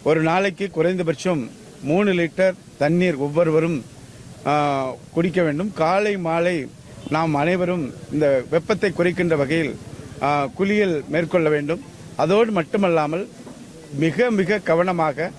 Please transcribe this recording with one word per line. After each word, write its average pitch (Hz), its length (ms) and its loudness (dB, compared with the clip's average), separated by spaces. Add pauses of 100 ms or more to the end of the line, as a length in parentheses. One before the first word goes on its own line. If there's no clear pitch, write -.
ஒரு 156 180 4
நாளைக்கு 185 480 0
குறைந்தபட்சம் 165 800 0 (340)
மூணு 185 300 2
லிட்டர் 180 400 0 (240)
தண்ணீர் 170 380 2
ஒவ்வொருவரும், 156 720 2 (600)
ஆ, 143 400 0 (260)
குடிக்க 175 320 2
வேண்டும். 165 300 0
காலை 196 440 2
மாலை 170 500 0 (420)
நாம் 160 240 2
அனைவரும் 170 600 0 (180)
இந்த 139 380 2
வெப்பத்தை 175 480 0
குறைக்கின்ற 175 380 2
வகையில், 143 400 0 (460)
ஆ, 143 240 0
குளியல் 190 600 0
மேற்கொள்ள 160 420 2
வேண்டும். 151 320 0 (340)
அதோடு 202 360 2
மட்டுமல்லாமல் 175 760 0 (680)
மிக 165 380 2
மிக 202 280 0
கவனமாக 165 800 0